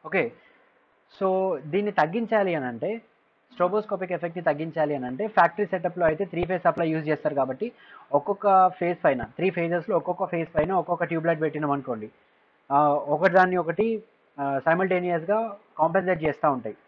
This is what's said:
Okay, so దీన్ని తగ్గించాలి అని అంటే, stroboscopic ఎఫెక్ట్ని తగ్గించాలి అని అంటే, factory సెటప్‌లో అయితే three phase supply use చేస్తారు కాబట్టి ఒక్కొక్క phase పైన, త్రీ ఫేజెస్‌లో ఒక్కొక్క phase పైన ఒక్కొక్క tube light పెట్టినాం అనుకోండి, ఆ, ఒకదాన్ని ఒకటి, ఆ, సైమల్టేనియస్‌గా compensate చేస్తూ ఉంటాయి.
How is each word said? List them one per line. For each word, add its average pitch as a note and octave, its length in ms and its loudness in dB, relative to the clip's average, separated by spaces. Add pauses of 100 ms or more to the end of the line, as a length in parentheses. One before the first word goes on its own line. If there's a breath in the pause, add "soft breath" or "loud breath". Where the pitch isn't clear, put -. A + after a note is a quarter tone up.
Okay, F#3+ 260 0 (880 soft breath)
so G3 80 0 (440)
దీన్ని G3+ 200 0
తగ్గించాలి G3 640 0
అని C3+ 100 -4
అంటే, D#3 360 -6 (520)
stroboscopic F#3 580 -2
ఎఫెక్ట్ని E3+ 320 -6
తగ్గించాలి D3+ 520 0
అని B2+ 100 -6
అంటే, C3 220 -6
factory F#3 380 4
సెటప్‌లో F3 400 -2
అయితే D#3+ 200 0
three E3+ 180 -4
phase F3 200 -4
supply E3+ 260 2
use D#3+ 200 -2
చేస్తారు D3 260 -2
కాబట్టి C3+ 320 -2 (460 loud breath)
ఒక్కొక్క G3 320 0 (340)
phase F3 240 -2
పైన, C3 200 4
త్రీ F3+ 260 -2
ఫేజెస్‌లో F3 480 -2
ఒక్కొక్క F3+ 280 -2
phase E3 300 -4
పైన D#3 180 0
ఒక్కొక్క F3 300 0
tube E3 240 -2
light D#3+ 140 0
పెట్టినాం D3+ 300 -2
అనుకోండి, B2+ 360 -4 (640)
ఆ, C#3 100 4 (360)
ఒకదాన్ని F3+ 420 4
ఒకటి, E3 300 -2 (520)
ఆ, C#3 60 -4 (200)
సైమల్టేనియస్‌గా F3+ 760 0 (400)
compensate E3+ 440 0
చేస్తూ D3+ 280 0
ఉంటాయి. A2 240 -6 (120)